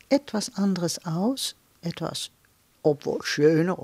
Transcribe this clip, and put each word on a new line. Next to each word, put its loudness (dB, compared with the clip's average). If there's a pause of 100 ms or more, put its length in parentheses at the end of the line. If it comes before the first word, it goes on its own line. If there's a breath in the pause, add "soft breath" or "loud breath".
(100)
etwas -2
anderes 0
aus, -2 (280)
etwas, -6 (520)
obwohl 0
schöner 4